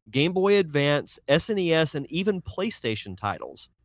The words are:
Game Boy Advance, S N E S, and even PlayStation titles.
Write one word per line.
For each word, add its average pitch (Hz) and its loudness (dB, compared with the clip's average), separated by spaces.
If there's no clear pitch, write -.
Game 151 2
Boy 196 4
Advance, 147 0
S 151 4
N 214 -2
E 170 2
S, 160 2
and 143 -8
even 185 -2
PlayStation 113 -6
titles. 87 -8